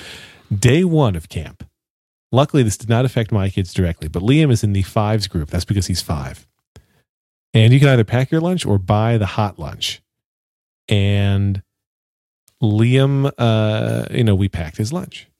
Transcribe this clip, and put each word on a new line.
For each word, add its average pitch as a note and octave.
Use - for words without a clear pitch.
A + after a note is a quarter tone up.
Day C3+
one D3
of D#2
camp. -
Luckily, C#3
this G#2+
did A2
not A#2
affect A#2
my G2
kids F#2
directly, E2+
but E2
Liam C#3
is A2+
in G#2
the F#2+
fives G#2+
group. D#2
That's F2
because G2+
he's F2
five. C#2+
And A2+
you C#3
can C#3+
either A#2+
pack B2
your D#3+
lunch F3+
or G2+
buy G#2+
the G#2
hot G#2
lunch. -
And G2
Liam, C3
uh, A2+
you B2
know, G#2
we F#2+
packed D#2+
his G#2+
lunch. F3+